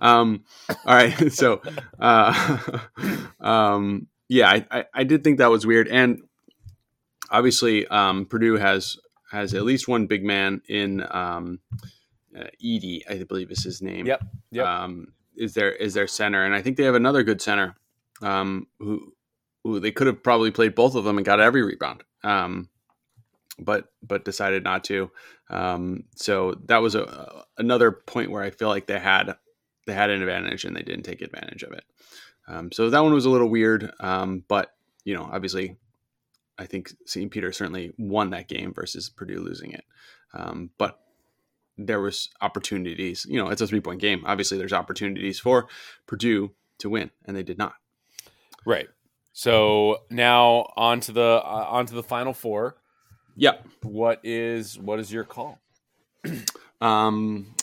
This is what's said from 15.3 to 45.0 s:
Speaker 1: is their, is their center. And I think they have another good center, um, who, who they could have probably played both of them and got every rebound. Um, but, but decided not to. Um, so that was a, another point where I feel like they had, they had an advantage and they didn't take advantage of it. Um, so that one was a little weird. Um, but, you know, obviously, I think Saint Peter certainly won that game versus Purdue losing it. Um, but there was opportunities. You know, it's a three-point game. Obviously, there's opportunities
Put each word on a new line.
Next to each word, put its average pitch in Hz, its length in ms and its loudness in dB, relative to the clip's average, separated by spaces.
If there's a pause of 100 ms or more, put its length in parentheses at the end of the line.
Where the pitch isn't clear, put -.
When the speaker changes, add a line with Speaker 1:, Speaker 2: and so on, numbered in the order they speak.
Speaker 1:
is 107 180 -6
their, 101 160 2
is 98 240 -4
their 101 140 0
center. 101 360 0
And 98 100 0
I 98 80 -2
think 131 140 -2
they 143 80 4
have 127 120 6
another 131 260 4
good 107 180 0
center, 98 360 -2 (460)
um, 98 440 -4 (140)
who, 104 340 -8 (480)
who 110 160 -2
they 104 140 -2
could 135 160 2
have - 160 -2
probably 113 260 4
played 110 240 2
both 127 220 2
of 107 80 -2
them 101 140 0
and 98 60 -2
got 98 140 4
every 120 240 6
rebound. 78 400 -6 (220)
Um, 92 460 -2 (880)
but, 104 340 -4 (100)
but 101 220 -6
decided 95 400 -2
not 92 200 -2
to. 95 260 -4 (380)
Um, 90 560 -4 (100)
so 95 400 -2 (120)
that 117 120 4
was 113 160 2
a, - 500 -8 (120)
another 117 340 4
point - 400 -6
where 104 120 -6
I 98 80 -6
feel 107 180 -4
like 98 180 -2
they 98 120 -4
had, 95 360 2 (520)
they 104 80 -8
had 104 160 2
an 98 100 -2
advantage 92 460 -6
and 85 100 -10
they - 60 -8
didn't 50 220 -10
take 50 180 -14
advantage - 400 -16
of - 100 -16
it. - 120 -16 (640)
Um, 85 220 -12
so 113 200 0
that 143 120 6
one 156 120 6
was 135 100 4
a 131 60 4
little 123 180 4
weird. 110 500 2
Um, 95 480 -4
but, 101 260 0 (320)
you 101 100 -6
know, 80 180 -8
obviously, 92 440 -8 (800)
I 90 80 -14
think 92 260 -12 (140)
Saint 104 240 -8
Peter 95 200 -6
certainly 90 460 -10
won 104 340 -2
that 90 180 -10
game - 260 -10
versus - 340 -12
Purdue 95 320 -12
losing 87 320 -12
it. - 120 -18 (500)
Um, 87 420 -12
but - 240 -6 (800)
there 104 220 -4
was 98 280 -6 (140)
opportunities. 92 840 -6
You 131 160 -2
know, 92 60 -4
it's 104 140 -4
a 110 40 -2
three-point 92 360 -4
game. 101 240 0
Obviously, 98 320 -4
there's 95 160 -8
opportunities 98 640 -6